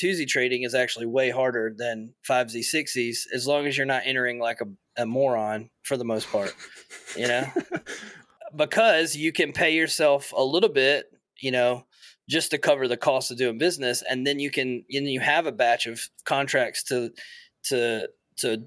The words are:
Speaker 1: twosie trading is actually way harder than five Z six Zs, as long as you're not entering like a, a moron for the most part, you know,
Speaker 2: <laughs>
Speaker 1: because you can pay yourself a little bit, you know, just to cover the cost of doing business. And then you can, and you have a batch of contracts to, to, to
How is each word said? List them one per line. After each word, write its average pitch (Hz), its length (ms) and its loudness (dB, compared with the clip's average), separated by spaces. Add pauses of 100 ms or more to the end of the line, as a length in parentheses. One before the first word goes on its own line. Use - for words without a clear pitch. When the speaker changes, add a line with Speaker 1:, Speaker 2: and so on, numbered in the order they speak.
Speaker 1:
twosie 175 240 0
trading 127 380 0
is 120 100 -4
actually 120 340 0
way 131 220 2
harder 120 460 0
than 113 380 -6 (100)
five 127 260 0
Z 117 140 -6
six 151 320 -2
Zs, 120 380 -2
as 123 140 -2
long 147 200 2
as 139 80 -2
you're 139 100 0
not 131 200 0
entering 127 340 0
like 117 220 -2
a, 101 400 -8
a 117 40 -2
moron 113 640 0 (140)
for 139 140 -2
the 123 80 -4
most 110 260 -2
part, 101 240 -2 (600)
you 123 100 -2
know, 123 200 0 (540)
Speaker 2:
<laughs> - 540 -20
Speaker 1:
because 160 600 4
you 156 160 0
can 151 200 0
pay 160 240 2
yourself 156 600 2
a 131 80 4
little 156 260 4
bit, 139 360 4 (340)
you 135 120 -4
know, 123 340 2 (440)
just 156 220 0
to 151 60 2
cover 135 300 2
the 120 100 0
cost 131 340 0
of 120 60 -10
doing 120 200 0
business. 139 520 0
And 127 160 -2
then 143 140 0
you 139 120 -4
can, 127 380 -2
and 139 180 -2
you 131 120 -2
have 151 280 2
a 135 40 -2
batch 120 360 2
of 117 140 -8 (240)
contracts 139 600 0
to, 123 260 -2 (540)
to, 120 420 0 (300)
to 110 300 -2